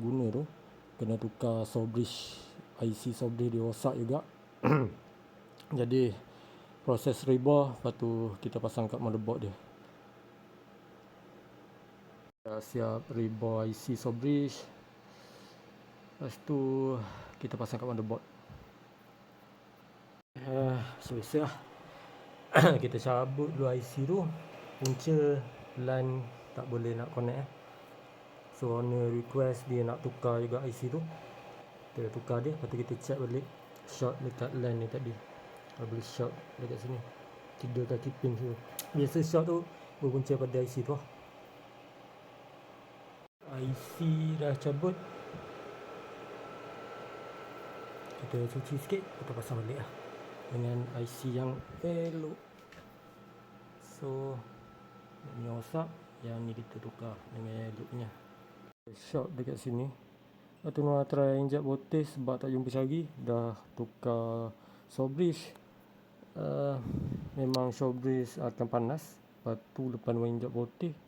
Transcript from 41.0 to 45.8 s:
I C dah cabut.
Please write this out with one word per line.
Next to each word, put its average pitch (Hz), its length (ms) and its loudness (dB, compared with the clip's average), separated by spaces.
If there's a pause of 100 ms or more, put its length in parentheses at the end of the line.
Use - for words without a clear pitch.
I 131 80 0 (240)
C - 0 - (480)
dah 139 160 2
cabut. 151 400 2 (3250)